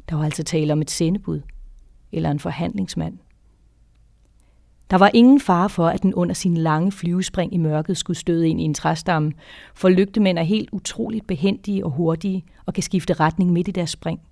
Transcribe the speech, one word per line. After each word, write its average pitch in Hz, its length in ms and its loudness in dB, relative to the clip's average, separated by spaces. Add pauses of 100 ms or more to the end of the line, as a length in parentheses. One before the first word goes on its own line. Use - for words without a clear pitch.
Der 165 60 -4
var 151 100 0
altså 151 180 -4
tale 151 300 0
om 151 80 2
et 156 100 -6
sendebud, 165 500 -2 (680)
eller 160 200 -2
en 147 80 -2
forhandlingsmand. 175 800 -6 (1700)
Der 185 80 4
var 196 160 6
ingen 254 260 8
fare 185 300 2
for, 165 180 0
at 185 160 -2
den 185 100 2
under 180 200 0
sine 170 260 0
lange 160 320 0
flyvespring 180 640 -4
i 185 40 -2
mørket 156 400 0
skulle - 200 -4
støde 165 320 0
ind 160 120 0
i - 20 -2
en 156 100 0
træstamme, 160 580 -2 (440)
for 185 140 2
lygtemænd 190 500 2
er 165 40 0
helt 202 280 -2
utroligt 220 560 -8
behændige 196 580 -2
og 170 60 -4
hurtige 165 540 -2 (200)
og - 80 -6
kan 156 100 -4
skifte 180 300 0
retning 170 380 2
midt 170 160 0
i - 40 -4
deres 170 180 -4
spring. 165 300 -8 (120)